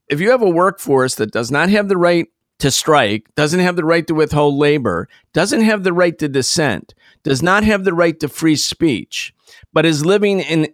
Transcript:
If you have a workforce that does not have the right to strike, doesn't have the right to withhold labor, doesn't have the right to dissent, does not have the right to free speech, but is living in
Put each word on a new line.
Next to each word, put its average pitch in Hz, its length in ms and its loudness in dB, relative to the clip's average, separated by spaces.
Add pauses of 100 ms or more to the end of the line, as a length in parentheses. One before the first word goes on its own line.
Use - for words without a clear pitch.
If 147 140 -4
you 214 100 2
have 254 100 2
a 196 80 2
workforce 165 680 0
that 107 160 -4
does 117 200 -4
not 156 180 0
have 202 200 0
the 190 80 0
right 175 300 2 (320)
to 139 120 0
strike, 113 640 0
doesn't 151 240 0
have 180 160 0
the 170 100 -2
right 165 220 0
to 165 80 -2
withhold 147 400 0
labor, 139 540 0 (240)
doesn't 202 280 0
have 214 220 2
the 180 100 0
right 175 260 2
to 151 100 -4
dissent, 131 640 -2 (300)
does 135 180 -2
not 190 220 2
have 208 200 0
the 190 100 0
right 165 260 0
to 147 80 -4
free 156 280 0
speech, - 760 -4 (380)
but 160 140 -2
is 156 200 0
living 196 340 0
in 156 340 -2